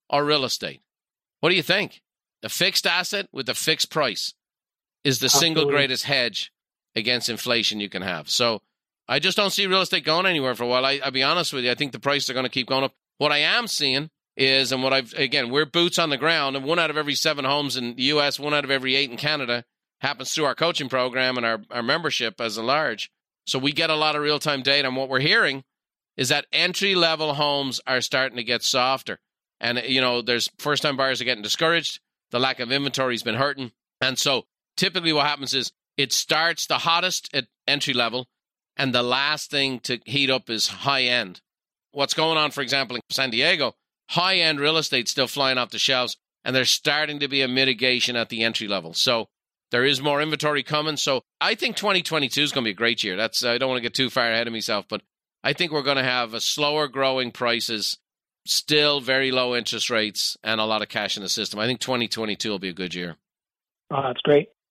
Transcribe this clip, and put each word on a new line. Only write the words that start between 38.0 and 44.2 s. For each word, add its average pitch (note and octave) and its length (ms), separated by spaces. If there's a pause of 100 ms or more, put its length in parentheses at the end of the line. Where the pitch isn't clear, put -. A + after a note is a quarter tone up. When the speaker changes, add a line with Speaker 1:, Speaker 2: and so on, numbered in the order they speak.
Speaker 1:
and C3+ 160
the B2 100
last C#3 460
thing C3+ 320
to B2 240
heat C3+ 240
up C3 200
is A2 180
high-end. B2 720 (500)
What's C#3 220
going D#3+ 240
on, D3+ 140
for C#3+ 100
example, B2+ 340
in A#2 140
San C3 220
Diego, C#3 440 (360)
high-end F3 480